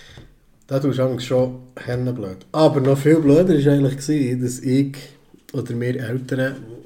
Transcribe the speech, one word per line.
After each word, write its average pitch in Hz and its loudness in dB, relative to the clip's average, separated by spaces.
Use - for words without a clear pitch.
Da 135 -4
tust 135 -2
du 127 0
eigentlich 131 -2
schon 127 0
hennenblöd. 123 -6
Aber 156 4
noch 139 2
viel 156 4
blöder 160 6
war 143 4
eigentlich 139 2
gewesen, 127 -2
dass 123 -6
ich 135 0
oder 120 -6
wir 123 -4
Eltern, 131 -4